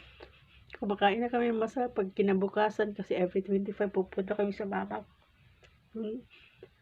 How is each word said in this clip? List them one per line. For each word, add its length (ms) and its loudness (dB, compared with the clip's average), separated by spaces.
Kumakain 400 2
na 80 0
kami 240 2
masa 400 0
pag 240 -2
kinabukasan 800 2
kasi 240 -2
every 240 2
twenty-five 480 0
pupunta 480 -2
kami 160 0
sa 160 -6
mama. 320 -4
Doon, 240 -6